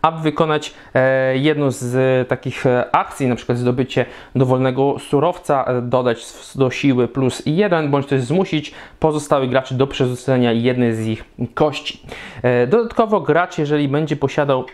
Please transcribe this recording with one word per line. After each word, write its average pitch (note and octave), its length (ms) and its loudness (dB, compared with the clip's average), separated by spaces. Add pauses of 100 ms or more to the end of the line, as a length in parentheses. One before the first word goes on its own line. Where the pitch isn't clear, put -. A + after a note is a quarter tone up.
aby D#3+ 200 0
wykonać, D3+ 520 0 (200)
e, C3 420 2
jedną D3 340 2
z, B2 260 -4
e, C3 280 2
takich, - 420 -4
e, B2 300 2
akcji, D#3 300 -2
na A#2+ 100 0
przykład A#2+ 220 -4
zdobycie B2 480 0 (280)
dowolnego C3 640 2
surowca, D3 680 0
e, B2 180 0
dodać B2 360 0
s-, - 380 -16
do C3 140 2
siły B2 380 2
plus C3 380 -2
jeden, D#3+ 440 0
bądź C#3 160 0
też C3 160 0
zmusić D#3 520 -2 (260)
pozostałych D3 500 0
graczy C3 240 0
do C3 120 2
przerzucenia B2 680 0
jednej A#2 420 2
z A2 120 -4
ich A2 180 -4 (300)
kości. - 460 -2 (420)
E, B2 240 2
dodatkowo G#3+ 540 2
gracz, D#3 380 0
jeżeli D3 300 0
będzie D3 280 -2
posiadał C#3 560 0